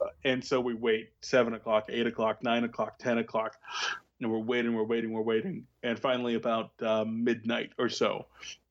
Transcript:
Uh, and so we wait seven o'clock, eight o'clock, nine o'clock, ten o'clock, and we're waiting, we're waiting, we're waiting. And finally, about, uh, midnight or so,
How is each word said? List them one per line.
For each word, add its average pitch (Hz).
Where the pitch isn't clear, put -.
Uh, -
and 127
so 131
we 123
wait 113
seven 117
o'clock, 107
eight 117
o'clock, 110
nine 120
o'clock, 110
ten 117
o'clock, 110
and 113
we're 110
waiting, 117
we're 110
waiting, 113
we're 110
waiting. 113
And 117
finally, 123
about, 113
uh, 110
midnight 117
or 123
so, 101